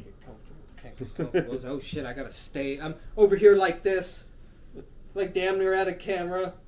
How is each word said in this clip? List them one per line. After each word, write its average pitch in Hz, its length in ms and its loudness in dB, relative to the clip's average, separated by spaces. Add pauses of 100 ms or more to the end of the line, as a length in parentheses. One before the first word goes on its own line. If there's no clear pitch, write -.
Can't - 160 -20
get - 80 -20
comfortable. - 360 -20 (200)
Can't 127 160 -18
get - 180 -12
comfortable. 165 500 -2
Oh, 135 140 -8
shit, 147 260 -10
I 123 80 -10
gotta 123 180 -10
stay. 139 480 -8
I'm 156 160 -8 (220)
over 202 180 8
here 202 200 10
like 190 280 2
this. - 420 -2 (880)
Like, 190 200 -2
damn 190 260 0
near 190 140 2
out 190 140 2
of 180 120 -6
camera. 180 540 -4 (140)